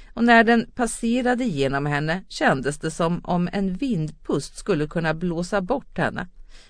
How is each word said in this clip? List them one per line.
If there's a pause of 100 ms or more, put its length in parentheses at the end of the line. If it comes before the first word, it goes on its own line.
(140)
Och
när
den (100)
passerade
genom
henne
kändes
det
som
om
en
vindpust
skulle
kunna
blåsa
bort
henne, (420)